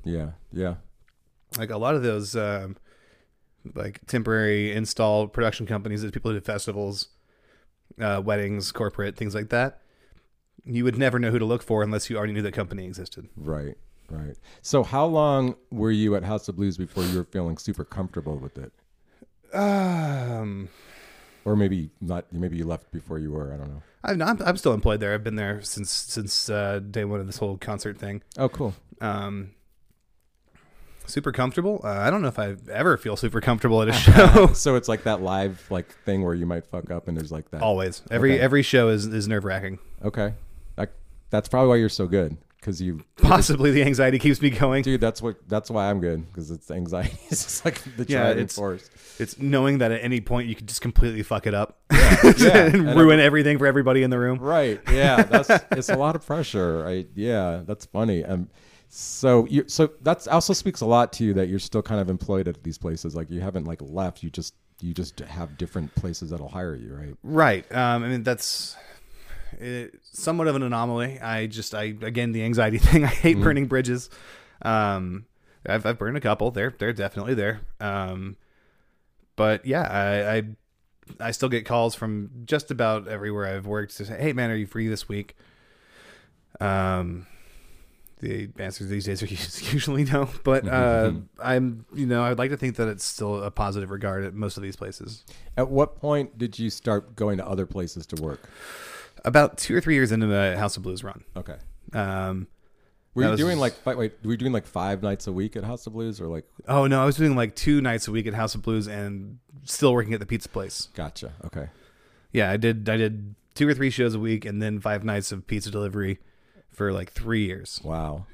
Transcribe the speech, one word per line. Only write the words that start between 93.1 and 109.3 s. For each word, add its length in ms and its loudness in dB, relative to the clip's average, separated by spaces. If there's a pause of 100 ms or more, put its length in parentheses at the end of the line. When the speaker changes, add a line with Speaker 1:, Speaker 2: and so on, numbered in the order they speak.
Speaker 2:
a 80 -6
positive 400 -4
regard 320 -4
at 100 -8
most 240 -6
of 60 -12
these 120 -10
places. 500 -14 (320)
Speaker 1:
At 120 0
what 300 2
point 380 -2
did 200 -6
you 120 -4
start 460 -4
going 220 0
to 100 -6
other 180 -4
places 420 -8
to 140 -10
work? 280 -8 (720)
Speaker 2:
About 340 4
two 180 -2
or 60 2
three 140 2
years 160 4
into 160 2
the 300 2
House 200 -4
of 60 -12
Blues 200 -10
run. 200 -14 (120)
Speaker 1:
Okay. 200 -12 (380)
Speaker 2:
Um, 540 -4 (680)
Speaker 1:
Were 80 2
Speaker 2:
that 40 4
Speaker 1:
you 40 2
Speaker 2:
was 80 2
Speaker 1:
doing, 200 2
like, 140 0
fi-, 220 -4
wait, 180 -4 (100)
were 80 -2
you 60 -2
doing, 160 -2
like, 140 -2
five 360 -4
nights 240 -4
a 40 -6
week 240 -4
at 80 -8
House 240 -8
of 60 -14
Blues, 280 -8
or, 60 -8
like 180 -8 (220)
Speaker 2:
Oh, 200 4
no, 140 4
I 40 4
was 120 2
doing, 180 4
like, 200 -2
two 260 2
nights 260 -2
a 40 -6
week 160 -2
at 60 -6
House 220 -2
of 60 -8
Blues 260 -2
and 520 -10 (240)